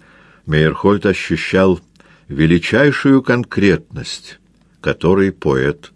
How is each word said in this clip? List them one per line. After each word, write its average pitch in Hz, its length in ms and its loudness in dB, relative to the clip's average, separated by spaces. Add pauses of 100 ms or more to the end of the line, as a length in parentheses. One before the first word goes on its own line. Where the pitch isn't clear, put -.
(460)
Мейерхольд 80 600 0
ощущал 92 760 0 (480)
величайшую 110 920 2
конкретность, - 1160 -4 (400)
которой 92 540 0
поэт 69 640 -4